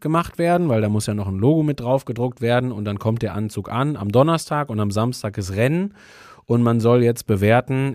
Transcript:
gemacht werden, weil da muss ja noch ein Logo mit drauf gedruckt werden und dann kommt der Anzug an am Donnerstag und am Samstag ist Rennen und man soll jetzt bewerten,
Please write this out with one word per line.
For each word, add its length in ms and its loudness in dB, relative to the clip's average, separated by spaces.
gemacht 380 -2
werden, 320 2
weil 100 2
da 80 2
muss 160 0
ja 80 -4
noch 160 -4
ein 100 -4
Logo 240 4
mit 180 -2
drauf 260 -2
gedruckt 340 -6
werden 320 0
und 140 -6
dann 120 -4
kommt 220 -2
der 140 -4
Anzug 360 -6
an 280 -2
am 120 -4
Donnerstag 600 0
und 100 -2
am 100 0
Samstag 460 -4
ist 180 -6
Rennen 380 0
und 160 2
man 180 4
soll 240 4
jetzt 220 0
bewerten, 680 2